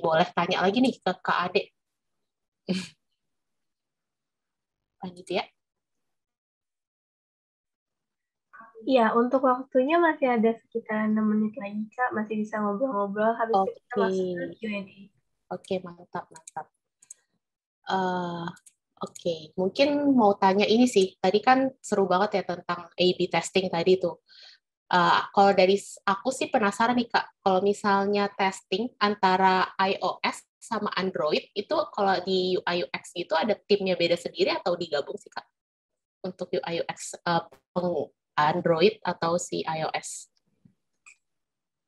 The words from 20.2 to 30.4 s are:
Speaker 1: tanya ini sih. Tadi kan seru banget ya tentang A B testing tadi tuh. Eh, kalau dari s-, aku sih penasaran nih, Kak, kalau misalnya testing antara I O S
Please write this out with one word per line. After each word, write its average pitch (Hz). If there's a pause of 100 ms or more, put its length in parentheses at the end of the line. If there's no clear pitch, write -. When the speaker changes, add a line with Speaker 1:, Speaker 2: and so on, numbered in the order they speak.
Speaker 1:
tanya 196
ini 226
sih. 196
Tadi 190
kan 262
seru 196
banget 185
ya -
tentang 175
A 180 (100)
B -
testing 180
tadi 175
tuh. 175 (720)
Eh, 175 (120)
kalau 202
dari 190
s-, -
aku 196
sih 302
penasaran 226
nih, 240
Kak, -
kalau 190
misalnya 202
testing 196
antara 190
I 190
O -
S - (160)